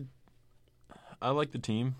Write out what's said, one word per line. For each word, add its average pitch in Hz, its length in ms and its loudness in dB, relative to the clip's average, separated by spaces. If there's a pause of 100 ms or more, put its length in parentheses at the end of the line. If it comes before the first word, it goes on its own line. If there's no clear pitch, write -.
(1200)
I 120 80 2
like 143 220 2
the - 80 -4
team. 117 400 2